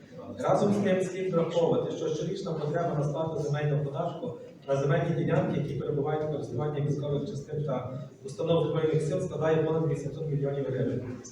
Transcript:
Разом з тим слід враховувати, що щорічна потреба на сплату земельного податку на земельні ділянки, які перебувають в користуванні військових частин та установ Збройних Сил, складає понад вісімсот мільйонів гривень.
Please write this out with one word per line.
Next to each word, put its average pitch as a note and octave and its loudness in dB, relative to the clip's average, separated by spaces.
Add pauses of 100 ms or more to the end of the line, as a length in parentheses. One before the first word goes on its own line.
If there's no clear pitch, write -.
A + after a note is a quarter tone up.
(380)
Разом G3+ 4
з G3+ 4
тим F#3+ 4
слід F3+ -2
враховувати, E3 2
що D#3 -2
щорічна F3 -4
потреба E3 0
на D3 2
сплату D#3+ -2
земельного D3 0
податку - -4 (340)
на C#3 2
земельні D3 2
ділянки, - 2
які - -2
перебувають D3+ 0
в - -2
користуванні C#3+ -2
військових C#3+ -2
частин - -4
та B2+ -2 (340)
установ D#3+ 2
Збройних D#3 4
Сил, - 0
складає D#3+ 2
понад D#3 2
вісімсот C#3+ -4
мільйонів C#3 0
гривень. - 0 (300)